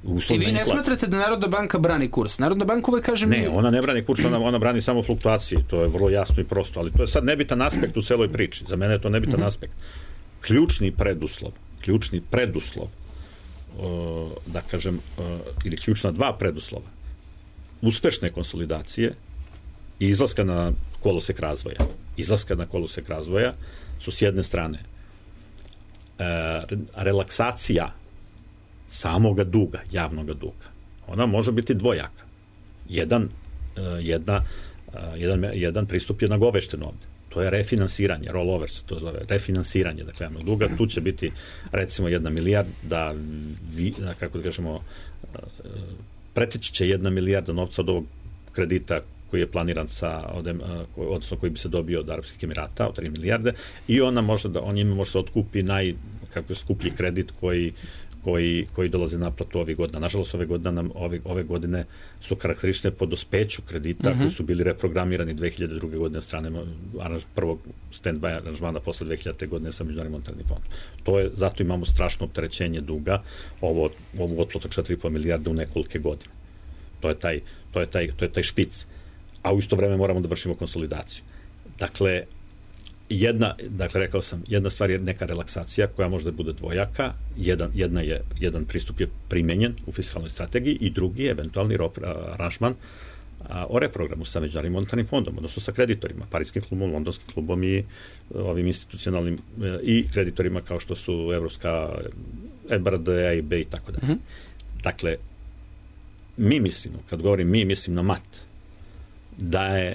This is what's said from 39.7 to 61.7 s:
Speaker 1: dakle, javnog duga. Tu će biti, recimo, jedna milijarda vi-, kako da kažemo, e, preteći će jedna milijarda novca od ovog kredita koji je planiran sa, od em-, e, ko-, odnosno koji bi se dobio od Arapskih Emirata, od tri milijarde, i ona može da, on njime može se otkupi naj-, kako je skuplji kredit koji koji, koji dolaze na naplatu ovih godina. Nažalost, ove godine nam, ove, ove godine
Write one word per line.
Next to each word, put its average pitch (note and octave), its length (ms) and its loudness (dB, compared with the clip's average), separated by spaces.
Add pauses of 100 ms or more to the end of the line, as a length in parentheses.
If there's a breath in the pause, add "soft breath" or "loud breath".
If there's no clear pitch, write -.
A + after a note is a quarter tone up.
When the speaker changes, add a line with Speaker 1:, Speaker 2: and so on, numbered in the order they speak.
Speaker 1:
dakle, D#2 200 -8
javnog D#2+ 200 -8
duga. G#2 320 4
Tu A2+ 100 6
će - 140 0
biti, F2 320 0 (400 loud breath)
recimo, F#2+ 360 0
jedna E2 220 2
milijarda E2 840 2 (600)
vi-, E2+ 200 0 (260)
kako F2 180 -4
da D#2+ 60 -6
kažemo, E2 360 -4 (540 loud breath)
e, - 40 -10 (960)
preteći A#2 380 0
će F#2 160 4
jedna F#2+ 220 4
milijarda F#2 420 2
novca F2+ 300 0
od F2 60 2
ovog F2 160 2 (480)
kredita F2 480 2 (300)
koji F2+ 100 2
je E2+ 100 2
planiran E2 380 0
sa, D#2+ 460 -4
od F2 120 -6
em-, E2+ 140 -4
e, E2+ 240 -6 (100)
ko-, - 140 -4
odnosno F#2+ 280 -4
koji F2+ 140 0
bi D#2 80 -6
se F#2 100 -6
dobio E2 320 0
od D2+ 100 -6
Arapskih - 320 -8
Emirata, D#2+ 460 -2
od - 80 -4
tri E2 140 -4
milijarde, A2 420 0 (360 loud breath)
i A#2+ 120 6
ona B2+ 200 6
može G#2+ 280 2
da, F2+ 140 0
on G2+ 120 -2
njime G2+ 200 4
može G2 160 0
se F#2+ 80 2
otkupi G2+ 440 0
naj-, F#2+ 320 2 (400)
kako F2 180 -6
je F2+ 40 -4
skuplji - 340 -2
kredit F2+ 500 -2
koji F2 320 2 (500 loud breath)
koji, E2+ 460 2
koji F#2 200 0
dolaze E2+ 300 0
na E2+ 60 0
naplatu E2+ 340 -4
ovih D#2+ 180 -2
godina. D#2 220 -2
Nažalost, F2 360 -2
ove F2 120 -2
godine F2 260 -2
nam, E2+ 220 -2
ove, F2 300 -4
ove F#2 180 -2
godine F2 420 -2 (360 loud breath)